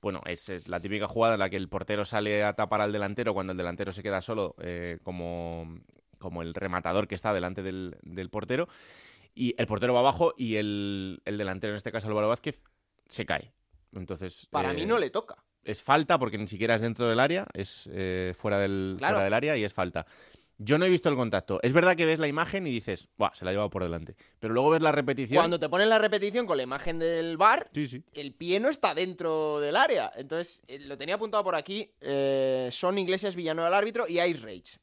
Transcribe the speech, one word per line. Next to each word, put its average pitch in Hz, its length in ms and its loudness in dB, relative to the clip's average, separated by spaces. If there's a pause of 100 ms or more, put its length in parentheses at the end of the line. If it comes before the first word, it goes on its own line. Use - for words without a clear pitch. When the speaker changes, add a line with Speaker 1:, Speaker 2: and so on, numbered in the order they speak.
Speaker 1:
bueno, 98 240 -6
es, 87 240 -8
es 90 200 -10
la 87 120 -4
típica 98 260 -2
jugada 113 280 4
en 101 40 -2
la 95 100 2
que 98 80 -4
el 95 120 -4
portero 104 360 -2
sale 104 400 0
a 104 80 0
tapar 107 280 0
al 104 120 2
delantero 104 400 -2
cuando 95 180 -2
el 90 60 -6
delantero 90 340 -4
se 92 120 -12
queda 98 180 -2
solo, 104 400 -4
eh, 87 420 -8
como, 85 760 -8 (380)
como 85 240 -8
el 82 120 -6
rematador 92 560 0
que 98 60 -6
está 107 180 -2
delante 92 300 -2
del, 92 400 -8
del 90 260 -10
portero, 127 380 -4 (680)
y 123 260 -2
el 113 80 0
portero 113 260 2
va 120 60 6
abajo 160 360 4
y 113 200 -2
el, 101 680 -4
el 104 140 -4
delantero, 98 340 -4
en 107 60 -6
este 104 140 -10
caso 107 160 -4
Álvaro 107 200 2
Vázquez, 120 340 -2 (460)
se - 180 -6
cae. - 280 -4 (400)
Entonces, 92 560 -10
Speaker 2:
Para 139 220 0
Speaker 1:
eh, - 20 -4
Speaker 2:
mí 156 120 -4
no 226 120 2
le 156 140 0
toca. - 260 -6 (260)
Speaker 1:
es - 200 -6
falta 156 340 4
porque 107 220 -2
ni 104 80 -4
siquiera 110 280 0
es 107 60 0
dentro 117 260 0
del 113 120 4
área, 165 340 2
es, - 400 -8
eh, 92 420 -2
fuera 104 240 0
del, 98 380 0
Speaker 2:
Claro. 147 160 2
Speaker 1:
fuera 202 120 2
del 98 100 2
área 143 200 2
y 110 80 0
es 101 100 -2
falta. 87 340 -4 (520)
Yo 131 200 2
no 180 60 4
he 185 40 4
visto 175 200 4
el 143 60 2
contacto. 101 460 0
Es 123 100 4
verdad 175 240 6
que 165 120 2
ves 160 100 4
la 156 100 0
imagen 170 380 -2
y 143 60 -2
dices, 107 440 -6
"Buah, 104 200 2
se 90 100 -12
la 92 60 0
ha - 20 0
llevado 101 160 0
por 92 140 -4
delante". 85 320 -6 (240)
Pero 113 160 -2
luego 135 160 6
ves 160 100 4
la 156 100 6
repetición. 135 480 2
Speaker 2:
Cuando 170 200 2
te 151 100 -2
ponen 185 180 4
la 220 120 6
repetición 208 480 2
con 160 100 2
la 131 60 0
imagen 139 340 -4
del 165 400 0
var, 220 340 6
Speaker 1:
Sí, 147 140 -2
sí. 123 180 -10 (100)
Speaker 2:
el 143 200 -10
pie 175 260 0
no 247 100 2
está 202 260 0
dentro 156 640 0
del 147 160 0
área. 214 400 4
Entonces, 156 520 -8
eh, 143 120 -12
lo 139 180 -10
tenía 156 160 -2
apuntado 208 300 0
por 185 100 0
aquí: 180 380 -4 (100)
eh, 135 680 2
Son 190 260 0
Iglesias 190 380 0
Villanueva 165 320 -2
el 180 80 4
árbitro 220 320 2
y 170 120 0
Ice 170 200 2
Rage. 107 440 -14